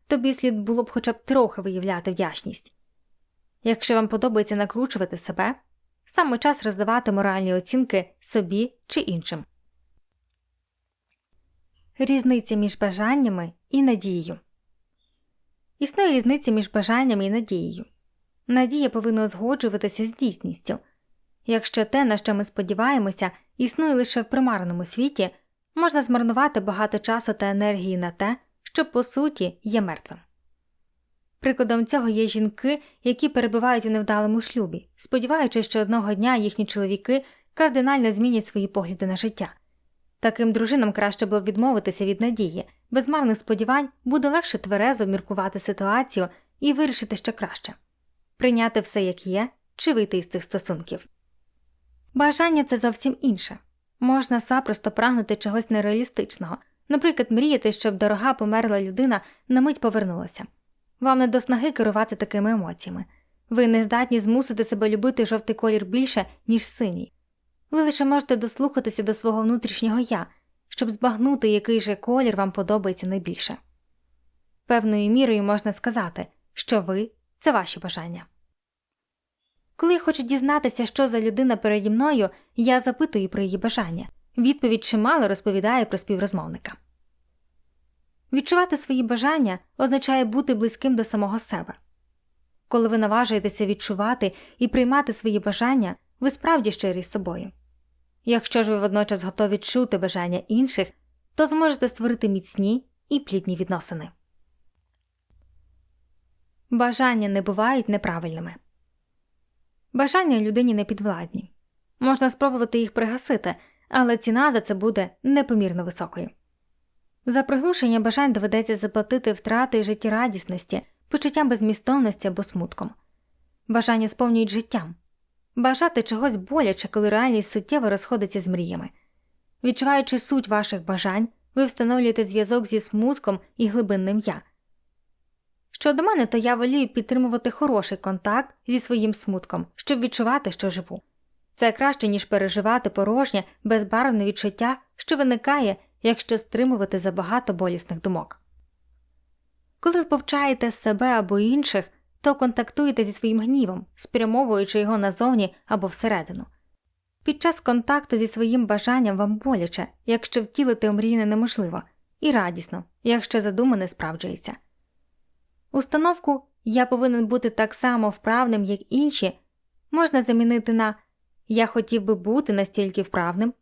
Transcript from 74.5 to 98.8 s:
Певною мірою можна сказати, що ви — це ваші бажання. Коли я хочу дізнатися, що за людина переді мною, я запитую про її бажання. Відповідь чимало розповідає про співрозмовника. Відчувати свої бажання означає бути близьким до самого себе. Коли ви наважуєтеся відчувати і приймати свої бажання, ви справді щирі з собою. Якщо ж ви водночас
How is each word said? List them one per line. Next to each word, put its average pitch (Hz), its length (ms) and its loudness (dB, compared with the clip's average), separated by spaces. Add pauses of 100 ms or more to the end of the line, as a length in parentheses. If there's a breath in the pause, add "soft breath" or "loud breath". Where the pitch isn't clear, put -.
Певною 214 440 2
мірою 226 340 2
можна 208 280 0
сказати, 196 560 -6 (260)
що - 280 -2
ви — 190 300 -4 (280)
це 311 120 2
ваші 185 280 -2
бажання. 170 460 -10 (1500)
Коли 339 180 2
я 339 60 2
хочу 311 240 -2
дізнатися, 269 640 0
що 269 220 0
за 226 140 0
людина 226 340 2
переді 208 340 0
мною, 233 400 2 (260 soft breath)
я 254 240 4
запитую 247 500 -2
про 202 120 -4
її 190 160 -2
бажання. 185 520 -4 (280)
Відповідь 240 460 2
чимало 233 440 2
розповідає 208 580 0
про 196 120 -4
співрозмовника. 180 800 -4 (1600)
Відчувати 339 440 2
свої 254 260 -2
бажання 240 560 0 (180)
означає 262 480 2
бути 254 280 0
близьким 226 420 0
до 220 80 0
самого 208 360 -2
себе. 170 340 -8 (920)
Коли 233 200 2
ви 226 100 2
наважуєтеся 214 680 0
відчувати 202 640 -2 (260 loud breath)
і 240 100 0
приймати 254 460 2
свої 214 260 -2
бажання, 208 560 0 (240)
ви 269 120 0
справді 277 400 0
щирі 180 320 -4
з - 80 -6
собою. 180 400 -6 (760)
Якщо 233 380 2
ж 214 80 0
ви 208 80 0
водночас 208 440 0